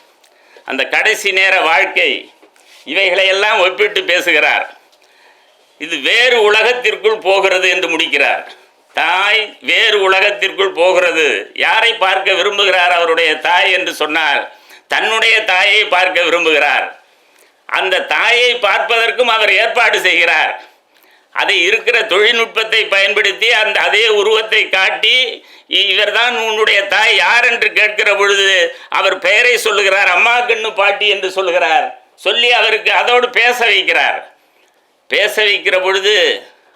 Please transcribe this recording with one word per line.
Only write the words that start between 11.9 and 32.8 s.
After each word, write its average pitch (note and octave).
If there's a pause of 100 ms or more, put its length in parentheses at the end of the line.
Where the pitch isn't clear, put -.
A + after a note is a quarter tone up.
பார்க்க F#3+
விரும்புகிறார் F#3
அவருடைய E3
தாய் F3+
என்று F3+
சொன்னால், D3+ (360)
தன்னுடைய A3
தாயை G3+
பார்க்க F3+
விரும்புகிறார். D#3 (680)
அந்த F3
தாயை A#3
பார்ப்பதற்கும் A3+
அவர் G#3+
ஏற்பாடு A3
செய்கிறார். E3+ (680)
அதை F3
இருக்கிற A3
தொழில்நுட்பத்தை A3
பயன்படுத்தி, G3+
அந்த G#3+
அதே G3
உருவத்தை G#3+
காட்டி, A3 (220)
"இ-, F#3
இவர்தான் G#3
உன்னுடைய G#3+
தாய், G#3+
யார்?" G#3
என்று A3
கேட்கிற G#3
பொழுது, G3 (120)
அவர் F#3
பெயரை A3
சொல்லுகிறார், G3
"அம்மா A#3
கண்ணு A3
பாட்டி" G3+
என்று G3
சொல்லுகிறார். E3+ (120)
சொல்லி A#3+
அவருக்கு G#3+